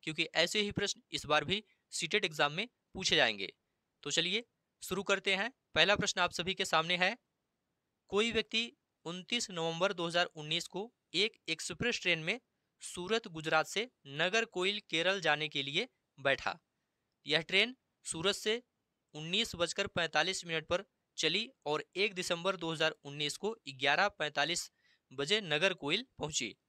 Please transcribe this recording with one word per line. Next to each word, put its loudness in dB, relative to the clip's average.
क्योंकि -2
ऐसे 2
ही 0
प्रश्न -2
इस -6
बार 2
भी -2
सीटेट 0
एग्जाम 0
में -6
पूछे 2
जाएंगे। 4
तो -6
चलिए 0
शुरू -4
करते 2
हैं। -2
पहला 6
प्रश्न 0
आप 2
सभी -4
के -4
सामने 2
है, 2
कोई 2
व्यक्ति -2
उनतीस -4
नवंबर 0
दो -4
हज़ार 2
उन्नीस -6
को -8
एक 0
एक्सप्रेस -2
ट्रेन 2
में -4
सूरत, -4
गुजरात 0
से -4
नगरकोइल, 0
केरल 2
जाने 2
के -4
लिए -2
बैठा। 0
यह 2
ट्रेन 2
सूरत 0
से -2
उन्नीस -2
बजकर 0
पैंतालीस 0
मिनट -4
पर 0
चली 0
और 0
एक 0
दिसंबर -2
दो -4
हज़ार 2
उन्नीस -4
को -4
ग्यारह 2
पैंतालीस -2
बजे 0
नगरकोइल 0
पहुंची। -4